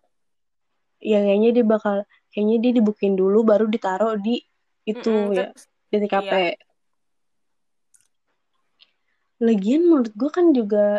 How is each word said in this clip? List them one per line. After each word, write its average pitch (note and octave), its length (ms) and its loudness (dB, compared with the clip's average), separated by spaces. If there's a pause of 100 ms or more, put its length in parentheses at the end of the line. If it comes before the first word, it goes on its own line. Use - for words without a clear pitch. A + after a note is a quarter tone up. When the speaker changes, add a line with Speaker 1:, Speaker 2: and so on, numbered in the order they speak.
(1040)
Speaker 1:
Iya, G#3+ 200 2
kayaknya G3+ 300 2
dia A#3+ 180 2
bakal, G#3+ 220 -2 (360)
kayaknya G#3 320 -2
dia B3 140 2
dibukin G#3 440 0
dulu, G3 160 2 (140)
baru G#3 220 2
ditaruh G#3 380 -4 (140)
di A3+ 60 -2 (600)
itu A#3 180 -6
Speaker 2:
Mm-mm, G#3 300 -2
Speaker 1:
ya, F#3+ 60 -4
Speaker 2:
terus, - 160 -18 (300)
Speaker 1:
di - 100 0
T G#3 120 -2
K - 20 0 (140)
P. - 20 -10
Speaker 2:
iya. F#3 140 0 (3000)
Speaker 1:
Lagian A3+ 400 0
menurut B3+ 320 2
gue C4+ 180 -2
kan F4+ 140 2
juga G#3 320 0 (160)